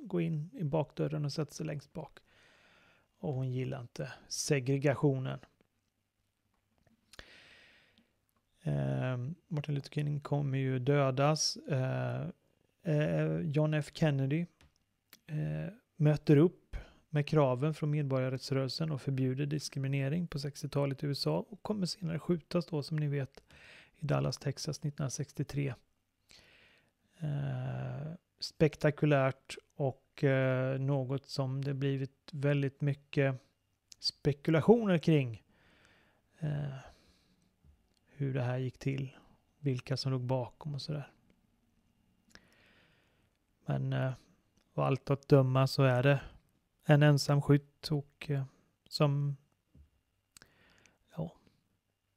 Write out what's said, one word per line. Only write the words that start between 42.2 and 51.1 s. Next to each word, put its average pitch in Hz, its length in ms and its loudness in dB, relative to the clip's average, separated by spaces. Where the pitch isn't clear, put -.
Men, 135 260 -2
eh, 131 200 0
av 143 100 0
allt 139 260 0
att - 180 -2
döma 131 380 6
så - 160 0
är 123 200 4
det 139 180 4
en 147 140 8
ensam 143 400 6
skytt - 500 2
och, - 380 -6
eh, 139 140 -2
som, 143 480 2